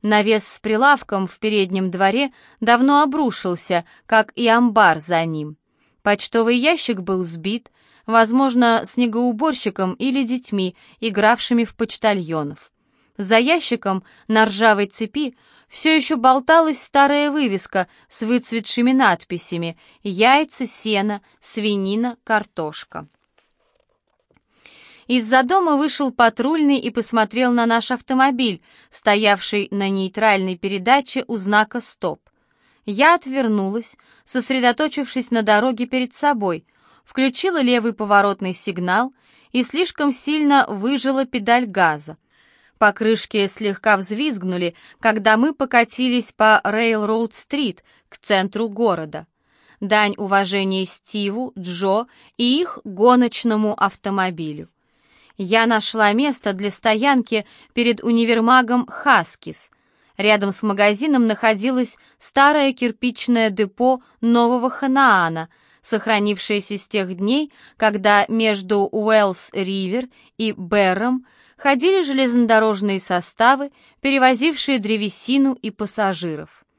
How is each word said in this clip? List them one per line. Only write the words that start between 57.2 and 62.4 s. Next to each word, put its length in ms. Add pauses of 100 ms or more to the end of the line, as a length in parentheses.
перед 300
универмагом 840
"Хаскис". 840 (480)
Рядом 340
с 120
магазином 640
находилось 680 (200)
старое 560